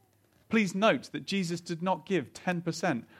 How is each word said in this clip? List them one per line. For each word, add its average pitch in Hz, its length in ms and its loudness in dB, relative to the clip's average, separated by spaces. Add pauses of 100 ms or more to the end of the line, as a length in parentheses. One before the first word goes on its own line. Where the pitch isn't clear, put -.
(480)
Please 214 260 2
note 190 380 2
that 147 120 -8
Jesus 175 360 -2
did 170 220 -6
not 180 240 0
give 160 280 0
ten 175 260 -2
percent 160 460 -2 (140)